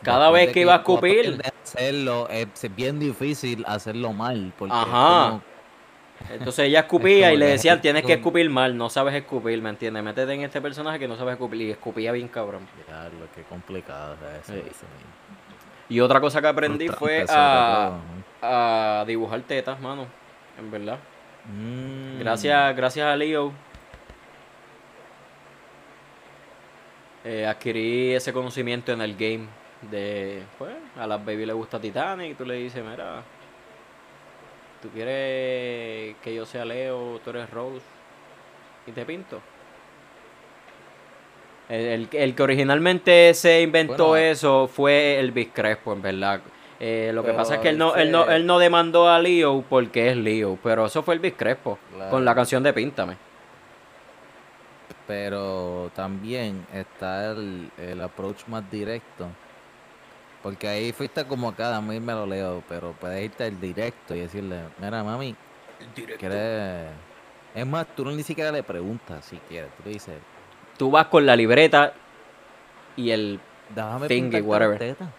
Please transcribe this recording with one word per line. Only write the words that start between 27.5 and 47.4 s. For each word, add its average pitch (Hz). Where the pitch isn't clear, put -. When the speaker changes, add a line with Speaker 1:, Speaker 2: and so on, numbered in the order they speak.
Speaker 1:
ese 127
conocimiento 123
en 117
el 107
game 110
de, 101
pues, 170
a 113
las 104
baby 107
le 110
gusta 113
Titanic, 156
y -
tú 131
le 123
dices, 123
"Mira, 117
¿tú 110
quieres 123
que 113
yo 113
sea 120
Leo, 123
tú 117
eres 117
Rose? 127
Y 123
te 120
pinto". 160
El, 113
el, 113
el 139
que 143
originalmente 165
se 165
inventó 160
Speaker 2:
Bueno. 160
Speaker 1:
eso 147
fue 143
Elvis 123
Crespo, 107
en 98
verdad. 98
Eh, 113
lo 113
que 120
Speaker 2:
Pero 113
Speaker 1:
pasa 113